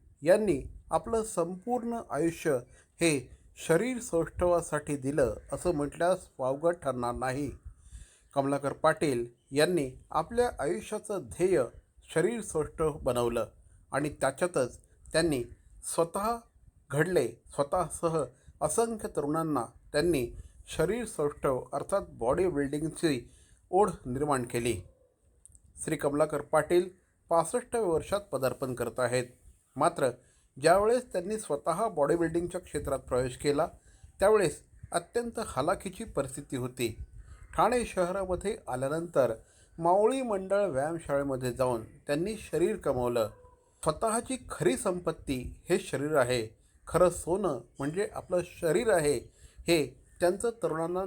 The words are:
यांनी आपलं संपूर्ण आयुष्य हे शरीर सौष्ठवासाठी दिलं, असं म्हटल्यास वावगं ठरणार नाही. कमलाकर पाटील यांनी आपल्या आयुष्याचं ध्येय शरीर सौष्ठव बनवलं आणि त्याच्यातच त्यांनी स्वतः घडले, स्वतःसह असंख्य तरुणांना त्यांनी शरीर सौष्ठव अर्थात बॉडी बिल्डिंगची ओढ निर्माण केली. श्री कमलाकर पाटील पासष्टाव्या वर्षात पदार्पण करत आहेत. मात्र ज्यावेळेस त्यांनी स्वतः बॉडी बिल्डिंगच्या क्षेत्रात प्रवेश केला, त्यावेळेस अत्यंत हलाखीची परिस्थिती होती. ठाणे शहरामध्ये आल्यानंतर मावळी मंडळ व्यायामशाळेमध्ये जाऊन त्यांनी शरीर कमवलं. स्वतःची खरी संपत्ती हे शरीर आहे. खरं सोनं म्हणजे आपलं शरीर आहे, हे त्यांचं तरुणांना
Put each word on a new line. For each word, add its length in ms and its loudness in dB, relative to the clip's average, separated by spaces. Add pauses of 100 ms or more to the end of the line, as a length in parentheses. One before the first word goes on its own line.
(220)
यांनी 460 4 (220)
आपलं 320 0
संपूर्ण 760 -4 (140)
आयुष्य 400 0 (500)
हे 280 2 (400)
शरीर 340 2
सौष्ठवासाठी 920 0
दिलं, 380 0 (180)
असं 220 -2
म्हटल्यास 440 0 (200)
वावगं 320 0
ठरणार 440 -2
नाही. 440 -4 (760)
कमलाकर 380 0
पाटील 540 2 (240)
यांनी 480 2 (120)
आपल्या 380 0 (120)
आयुष्याचं 640 -4
ध्येय 400 2 (520)
शरीर 260 2
सौष्ठव 520 -2 (100)
बनवलं 420 2 (480)
आणि 160 0
त्याच्यातच 720 -2 (340)
त्यांनी 300 0 (520)
स्वतः 420 0 (560)
घडले, 340 2
स्वतःसह 960 -2 (400)
असंख्य 460 -2
तरुणांना 520 -2 (320)
त्यांनी 440 0 (400)
शरीर 280 0
सौष्ठव 560 -2 (120)
अर्थात 280 -2 (120)
बॉडी 340 2
बिल्डिंगची 840 0 (400)
ओढ 200 6 (160)
निर्माण 360 0
केली. 420 -2 (1000)
श्री 120 -2
कमलाकर 440 0
पाटील 420 4 (480)
पासष्टाव्या 580 0
वर्षात 320 0
पदार्पण 540 -4
करत 240 -4
आहेत. 260 0 (520)
मात्र 340 2 (520)
ज्यावेळेस 500 4
त्यांनी 240 -4
स्वतः 520 -2
बॉडी 280 2
बिल्डिंगच्या 440 -2
क्षेत्रात 380 -4
प्रवेश 380 -2
केला, 300 0 (540)
त्यावेळेस 380 4 (340)
अत्यंत 480 -4 (160)
हलाखीची 480 -2
परिस्थिती 520 -6
होती. 400 -4 (600)
ठाणे 280 2
शहरामध्ये 720 -2 (120)
आल्यानंतर 640 0 (460)
मावळी 440 4
मंडळ 420 0
व्यायामशाळेमध्ये 880 -2
जाऊन 280 0 (260)
त्यांनी 280 -2 (180)
शरीर 240 2
कमवलं. 520 0 (540)
स्वतःची 680 -2
खरी 260 0
संपत्ती 800 -4 (140)
हे 80 4
शरीर 380 -2
आहे. 480 0 (240)
खरं 220 4
सोनं 500 -2 (180)
म्हणजे 360 -2
आपलं 260 -2 (220)
शरीर 280 2
आहे, 400 2 (280)
हे 380 2 (240)
त्यांचं 300 2
तरुणांना 560 -2